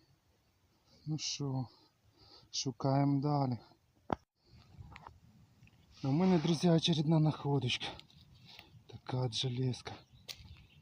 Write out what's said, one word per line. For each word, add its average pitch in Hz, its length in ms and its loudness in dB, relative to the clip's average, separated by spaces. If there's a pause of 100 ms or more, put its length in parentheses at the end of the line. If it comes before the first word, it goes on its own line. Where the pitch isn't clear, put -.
(1080)
Ну 151 120 -4
що, 131 480 -6 (840)
шукаємо 139 680 2
далі. 139 380 0 (2500)
У 135 80 0
мене, 180 260 4
друзі, 165 320 2
очередна 160 500 4
находочка. 143 680 0 (1000)
Така - 340 -8
от 123 140 -4
железка. 127 580 -4 (880)